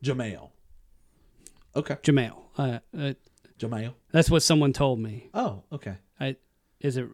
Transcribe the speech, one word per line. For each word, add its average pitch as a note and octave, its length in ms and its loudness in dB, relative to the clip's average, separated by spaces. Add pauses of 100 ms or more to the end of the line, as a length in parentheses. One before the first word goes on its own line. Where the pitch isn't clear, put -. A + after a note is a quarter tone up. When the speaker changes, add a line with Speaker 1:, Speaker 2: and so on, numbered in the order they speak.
Speaker 1:
Jamail. B2 460 -6 (1300)
Okay. C#3 280 -4
Speaker 2:
Jamail. C#3 320 4 (220)
Uh, B2+ 220 -2 (180)
uh, C#3 160 -4 (460)
Speaker 1:
Jamail? A2+ 340 -6 (180)
Speaker 2:
that's D#3+ 180 6
what E3 140 6
someone D3 300 4
told C3 260 0
me. A2 340 -8
Speaker 1:
Oh, E3 380 -4
okay. G#2+ 240 -10 (240)
Speaker 2:
I, C3+ 160 -4 (440)
is C3 180 -2
it, A#2+ 160 -4